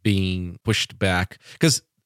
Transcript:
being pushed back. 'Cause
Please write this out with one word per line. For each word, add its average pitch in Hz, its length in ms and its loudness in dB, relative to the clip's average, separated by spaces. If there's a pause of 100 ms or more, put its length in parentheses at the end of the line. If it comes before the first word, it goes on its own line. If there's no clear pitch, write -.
being 92 600 -2
pushed - 360 -2
back. 92 400 -2 (200)
'Cause 160 220 2 (240)